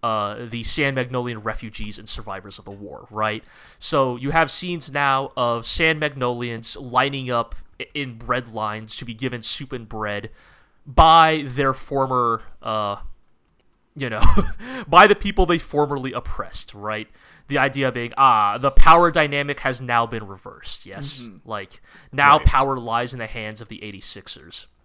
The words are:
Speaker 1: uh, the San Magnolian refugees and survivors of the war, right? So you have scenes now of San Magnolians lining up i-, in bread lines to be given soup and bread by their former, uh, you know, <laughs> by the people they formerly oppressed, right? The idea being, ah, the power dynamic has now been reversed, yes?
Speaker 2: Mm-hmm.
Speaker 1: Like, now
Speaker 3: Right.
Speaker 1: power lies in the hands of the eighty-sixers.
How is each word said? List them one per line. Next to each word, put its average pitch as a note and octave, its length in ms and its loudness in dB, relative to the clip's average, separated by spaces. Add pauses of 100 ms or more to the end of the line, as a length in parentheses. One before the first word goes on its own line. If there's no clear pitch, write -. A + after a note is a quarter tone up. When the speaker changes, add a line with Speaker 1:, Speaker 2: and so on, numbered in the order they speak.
Speaker 1:
uh, A2 460 -4
the A#2 160 -8
San C#3 300 -2
Magnolian B2 500 -6
refugees G#2+ 540 -10
and G#2+ 100 -16
survivors G2 500 -12
of G2+ 60 -20
the G2+ 80 -18
war, G2+ 380 -16
right? G#2+ 320 -4 (360)
So C3 380 0
you C3 140 -6
have D#3+ 200 0
scenes F3 420 -8
now C#3 440 -2
of A#2 300 -2
San D#3+ 340 0
Magnolians B2 760 -6
lining B2+ 540 -2
up A#2+ 240 -4 (260)
i-, C3 140 -12
in C3 240 -10
bread A#2+ 340 -6
lines A2 440 -8
to - 80 -10
be A#2 100 -12
given A#2 280 -8
soup - 300 -8
and A2+ 160 -12
bread G#2+ 420 -8 (560)
by D#3+ 600 4
their C3+ 260 -2
former, B2+ 680 -2 (200)
uh, G#2+ 340 -4 (960)
you C3+ 160 -8
know, A2 120 -2 (340)
<laughs> B3 320 -12
by F3 180 10
the G3+ 100 6
people G3 300 0
they E3+ 120 2
formerly C#3+ 540 -4
oppressed, - 640 -8
right? G#2+ 320 -8 (420)
The C#3+ 100 -4
idea C3+ 320 0
being, A#2+ 280 -8
ah, A2 400 4
the C3+ 120 0
power E3+ 400 12
dynamic C#3+ 500 -2
has B2+ 200 -4
now A#2+ 260 0
been A2+ 200 -10
reversed, - 580 -14
yes? C3 360 -12
Speaker 2:
Mm-hmm. A2 280 -20
Speaker 1:
Like, G#2 320 -10 (320)
now C#3+ 240 6
Speaker 3:
Right. D3 100 2
Speaker 1:
power C3+ 300 2
lies A#2+ 380 -4
in B2 60 -12
the A2 60 -8
hands G#2+ 360 -12
of G#2+ 80 -20
the - 120 -14
eighty-sixers. F#2+ 840 -14 (180)